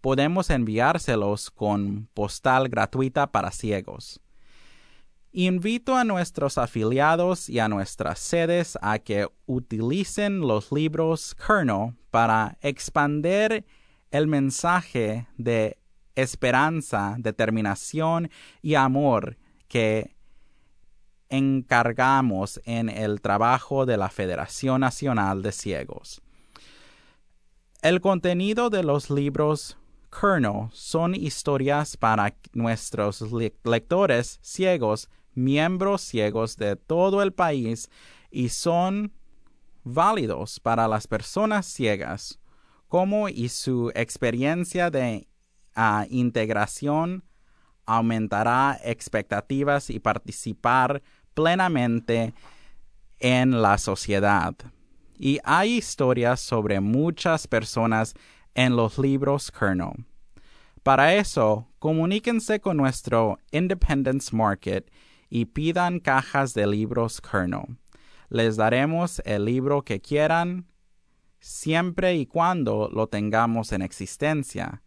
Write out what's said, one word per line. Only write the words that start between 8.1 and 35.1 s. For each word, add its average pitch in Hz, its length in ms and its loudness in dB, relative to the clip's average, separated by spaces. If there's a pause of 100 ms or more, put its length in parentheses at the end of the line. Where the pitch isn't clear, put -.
sedes 170 600 0
a 107 180 -2
que 101 280 -2 (180)
utilicen 147 960 -2
los 110 300 0
libros 156 640 -2
Kernel 120 600 0 (160)
para 110 500 2
expander 160 1040 0 (460)
el 151 160 2
mensaje 135 1000 0 (100)
de 113 400 0 (380)
esperanza, 131 1000 0
determinación 113 1120 -2 (320)
y 151 140 0
amor 135 600 2 (300)
que 110 480 0 (1120)
encargamos 127 1400 2
en 113 240 -4
el 107 320 -4
trabajo 120 640 0
de 120 120 0
la 95 120 -2
Federación 107 720 -4
Nacional 104 640 0
de 101 80 -2
Ciegos. - 720 -10 (1600)
El 175 180 2
contenido 190 680 0
de 196 100 0
los 147 300 0
libros 143 680 -2 (320)
Kernel 113 600 0
son 170 420 -2
historias 143 840 -2
para 107 380 2 (180)
nuestros 113 680 -4 (100)
le-, 117 320 -4
lectores 120 800 0
ciegos, 147 640 0 (280)